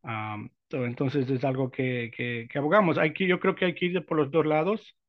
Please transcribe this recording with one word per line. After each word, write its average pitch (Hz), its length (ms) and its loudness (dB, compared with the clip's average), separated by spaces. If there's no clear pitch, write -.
Am, 110 460 -8
to-, 127 180 -2
entonces 131 440 -2
es 135 140 0
algo 131 280 0
que, 123 440 -4
que, 120 340 -6
que 147 100 -6
abogamos. 160 380 4
Hay 156 160 2
que, 190 140 0
yo 180 120 2
creo 190 160 2
que 185 100 0
hay 175 100 0
que 180 120 -2
ir 175 180 -2
por 165 120 0
los 143 140 2
dos 156 140 4
lados 160 520 0